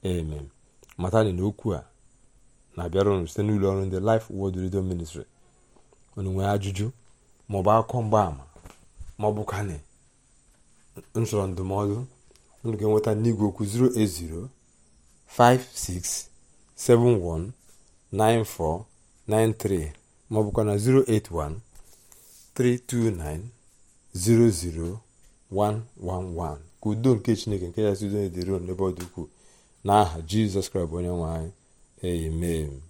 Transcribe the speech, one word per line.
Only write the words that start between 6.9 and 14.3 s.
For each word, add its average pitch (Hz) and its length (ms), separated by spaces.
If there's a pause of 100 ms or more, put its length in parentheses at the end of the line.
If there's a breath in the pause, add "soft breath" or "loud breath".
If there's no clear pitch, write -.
ma 101 100
ọ 92 40
bụ 98 80
akụkọ 113 320
mgbaama, 98 420 (720)
ma 104 100
ọ 104 80
bụkwanụ 101 420 (1400)
nchọrọ 107 320
ndụmọdụ, 98 500 (680)
unu 113 120
ga-enweta 107 380
n'igwe 107 320
okwu 101 200
zero 117 200 (100)
eight 107 140
zero 82 320 (840)